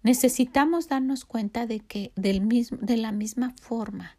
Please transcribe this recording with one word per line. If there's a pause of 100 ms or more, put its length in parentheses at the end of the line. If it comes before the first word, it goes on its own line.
Necesitamos
darnos
cuenta
de
que
del
mismo,
de
la
misma
forma